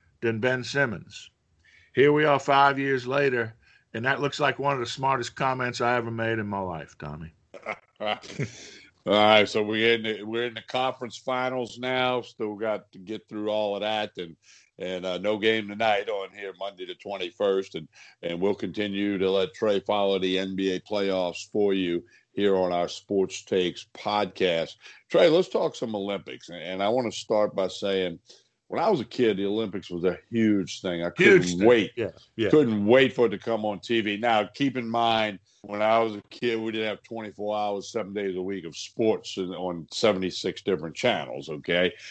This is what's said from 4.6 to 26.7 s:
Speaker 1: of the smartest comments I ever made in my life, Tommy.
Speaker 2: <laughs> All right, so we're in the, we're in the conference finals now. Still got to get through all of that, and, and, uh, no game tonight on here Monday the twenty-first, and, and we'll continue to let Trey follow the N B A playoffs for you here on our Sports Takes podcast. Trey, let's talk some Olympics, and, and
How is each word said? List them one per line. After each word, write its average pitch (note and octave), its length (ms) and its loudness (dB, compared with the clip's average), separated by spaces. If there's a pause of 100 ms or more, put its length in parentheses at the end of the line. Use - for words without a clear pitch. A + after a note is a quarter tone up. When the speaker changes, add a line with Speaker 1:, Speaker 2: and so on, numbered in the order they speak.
Speaker 1:
of C3 60 -4
the A#2 80 -4
smartest C3+ 480 -2
comments B2+ 440 -2
I B2 180 2
ever A#2 120 -2
made A2+ 300 -2
in G#2 80 -4
my G2 140 -4
life, E2 360 -10
Tommy. D#2 340 -12 (680)
Speaker 2:
<laughs> - 0 - (1040)
All F#2+ 80 2
right, G#2+ 340 8
so A2 160 0
we're A2 320 2
in A2 80 -4
the, G#2+ 200 -4
we're A#2 220 -4
in A2+ 80 -6
the A2 140 -14
conference B2+ 500 -4
finals B2+ 600 -4
now. B2+ 420 0
Still G#2+ 340 -8
got G#2 360 -4
to G2 80 -20
get G#2 280 -10
through G#2+ 220 -6
all G#2 260 0
of G2 60 0
that, G#2+ 360 0
and, E2 180 -10 (420)
and, F#2 280 -4
uh, F2+ 120 -2
no G#2 200 0
game A2 300 2
tonight G#2 420 0
on G2 260 -6
here G2 240 -10
Monday F#2+ 260 -10
the F2 100 -12
twenty-first, F#2+ 800 -2
and, D#2+ 120 -10 (340)
and E2+ 180 -6
we'll G2 140 2
continue G2+ 640 -4
to F#2+ 140 2
let F#2+ 220 0
Trey G#2 260 2
follow G2 400 2
the F#2 180 0
N F#2+ 180 -4
B F#2+ 160 0
A F2+ 100 -2
playoffs F#2+ 680 -2
for G#2 220 2
you F2 300 0 (300)
here G2 220 2
on F#2 160 2
our F2 160 0
Sports - 540 -4
Takes F2+ 460 -2 (100)
podcast. F#2 800 -2 (340)
Trey, E3+ 200 6
let's F3 200 2
talk F#3 260 -2
some A2+ 200 -6
Olympics, F#2 540 -6
and, E2+ 120 -12
and F#2 220 -4